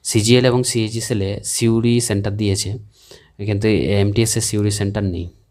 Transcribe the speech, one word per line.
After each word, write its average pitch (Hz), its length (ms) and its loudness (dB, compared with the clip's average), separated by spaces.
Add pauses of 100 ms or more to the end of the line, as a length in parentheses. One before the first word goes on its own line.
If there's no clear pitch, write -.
সিজিএল 120 420 4
এবং 123 80 2 (100)
সিএইচএসএল 110 600 -2
এ - 20 -4 (220)
সিউড়ি 117 400 2 (160)
সেন্টার 101 320 -2
দিয়েছে, 98 280 0 (800)
কিন্তু 104 200 0 (340)
এমটিএস 104 360 2
এর 107 120 -2
সিউড়ি 104 300 0
সেন্টার 101 240 -2 (100)
নেই। 82 120 -6 (260)